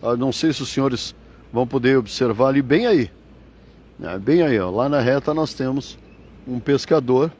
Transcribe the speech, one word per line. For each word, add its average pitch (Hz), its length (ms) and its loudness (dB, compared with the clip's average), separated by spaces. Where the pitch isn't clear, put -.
ah, 117 140 0
não 131 140 -2
sei 156 220 0
se 139 100 -6
os 127 60 -8
senhores 135 460 -2
vão 123 140 0
poder 131 300 2
observar 120 520 0
ali, 139 120 2
bem 147 260 2
aí, 156 240 2
né? 85 200 -8
Bem 143 240 2
aí, 127 180 2
ó, 90 100 -2
lá 117 180 -2
na 143 120 0
reta 135 340 0
nós 156 200 -2
temos 131 440 -6
um 123 140 -8
pescador 139 800 0